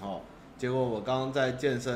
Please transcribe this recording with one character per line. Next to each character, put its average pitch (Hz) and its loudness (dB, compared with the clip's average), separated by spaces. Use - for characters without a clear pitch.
哦， 98 -6
结 127 -2
果 131 2
我 113 0
刚 131 0
刚 131 -2
在 131 2
健 127 2
身 123 -2